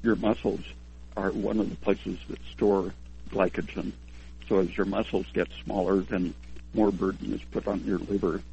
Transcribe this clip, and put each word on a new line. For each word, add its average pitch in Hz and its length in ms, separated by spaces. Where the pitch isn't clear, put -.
your 113 120
muscles 107 460
are 98 140
one 104 280
of 101 100
the - 80
places 98 400
that - 100
store 101 420
glycogen. - 600
So 98 120
as 90 180
your 98 80
muscles 98 480
get - 140
smaller, 95 380
then 92 320
more 107 180
burden 95 420
is - 80
put - 160
on 104 160
your 98 160
liver 95 420